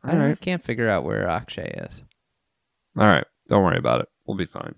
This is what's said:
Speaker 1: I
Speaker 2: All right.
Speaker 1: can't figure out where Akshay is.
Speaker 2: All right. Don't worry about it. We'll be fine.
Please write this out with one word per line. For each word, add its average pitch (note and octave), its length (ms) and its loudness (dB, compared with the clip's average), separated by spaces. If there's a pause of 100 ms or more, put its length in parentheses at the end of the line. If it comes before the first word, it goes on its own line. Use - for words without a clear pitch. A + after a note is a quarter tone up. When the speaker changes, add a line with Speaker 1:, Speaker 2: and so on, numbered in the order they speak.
Speaker 1:
I B2+ 80 -6
Speaker 2:
All E3+ 60 4
right. D3 220 2
Speaker 1:
can't F3+ 240 -4
figure A#2 260 -2
out F2+ 140 2
where F2+ 240 -2
Akshay - 440 -6 (180)
is. - 140 -20 (960)
Speaker 2:
All G#2+ 100 6
right. F2 180 4 (240)
Don't G2+ 140 4
worry F2 140 2
about A#1+ 240 0
it. - 60 -8 (180)
We'll G2 120 -6
be F#2 80 -4
fine. - 320 -12